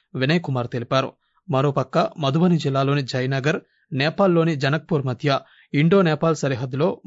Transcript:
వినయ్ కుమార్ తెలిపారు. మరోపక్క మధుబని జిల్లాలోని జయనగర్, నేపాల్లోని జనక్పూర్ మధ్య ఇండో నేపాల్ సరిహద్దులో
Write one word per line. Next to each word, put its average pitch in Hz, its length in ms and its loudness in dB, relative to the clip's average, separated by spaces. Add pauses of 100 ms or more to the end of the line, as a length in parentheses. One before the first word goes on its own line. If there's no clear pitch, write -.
(160)
వినయ్ 151 260 0
కుమార్ 131 260 -4
తెలిపారు. 127 440 -2 (380)
మరోపక్క 139 600 0 (100)
మధుబని 160 380 2
జిల్లాలోని 139 440 0
జయనగర్, 131 580 -2 (340)
నేపాల్లోని 165 600 2
జనక్పూర్ 143 500 -2
మధ్య 135 340 -2 (340)
ఇండో 170 280 4
నేపాల్ 160 340 2
సరిహద్దులో 135 720 -4